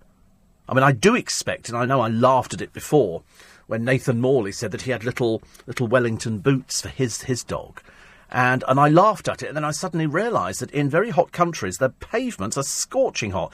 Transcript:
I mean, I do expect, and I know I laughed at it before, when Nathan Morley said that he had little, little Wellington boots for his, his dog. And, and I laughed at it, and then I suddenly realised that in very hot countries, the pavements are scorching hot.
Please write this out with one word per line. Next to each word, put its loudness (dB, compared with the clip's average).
I -4
mean, 2
I 6
do 4
expect, -6
and -6
I 0
know 2
I 0
laughed 2
at -6
it -10
before, 0
when -2
Nathan 0
Morley 2
said -6
that -8
he -4
had -6
little, -2
little -2
Wellington 0
boots 0
for -8
his, -4
his -4
dog. -10
And, 2
and 4
I 6
laughed 4
at -4
it, -8
and -8
then -4
I -4
suddenly -4
realised -2
that -8
in 0
very 2
hot 2
countries, -2
the 2
pavements -6
are 0
scorching -2
hot. -4